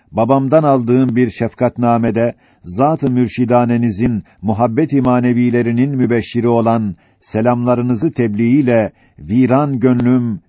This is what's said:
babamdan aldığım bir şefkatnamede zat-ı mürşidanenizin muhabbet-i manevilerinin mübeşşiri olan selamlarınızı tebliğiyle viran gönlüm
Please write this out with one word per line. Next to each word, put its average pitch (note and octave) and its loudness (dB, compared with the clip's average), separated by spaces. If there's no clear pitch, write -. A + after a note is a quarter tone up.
babamdan C3+ 2
aldığım B2+ 2
bir B2 2
şefkatnamede A#2 -2
zat-ı C3+ -2
mürşidanenizin A#2+ 0
muhabbet-i A#2 0
manevilerinin B2 0
mübeşşiri A#2 -2
olan A2+ 0
selamlarınızı A#2+ -2
tebliğiyle A#2 0
viran B2+ 0
gönlüm A#2+ 0